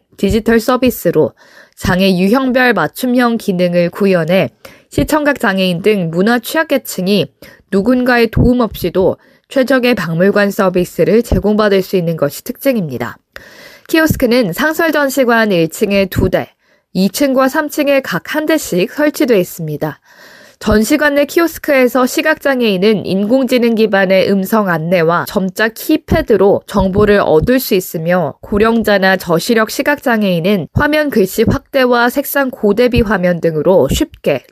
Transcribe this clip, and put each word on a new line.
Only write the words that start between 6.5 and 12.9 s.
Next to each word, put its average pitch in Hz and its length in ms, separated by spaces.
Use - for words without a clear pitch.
누군가의 240 560
도움 240 320
없이도 180 560
최적의 247 480
박물관 190 560
서비스를 185 680
제공받을 208 600
수 190 140
있는 165 200
것이 143 280
특징입니다. 156 760